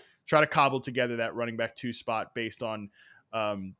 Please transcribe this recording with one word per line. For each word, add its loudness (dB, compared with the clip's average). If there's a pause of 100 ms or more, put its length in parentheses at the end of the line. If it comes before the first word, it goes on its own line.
(260)
try 6
to 6
cobble 4
together -2
that -2
running -4
back -2
two -6
spot -4
based -4
on, -6 (420)
um, -2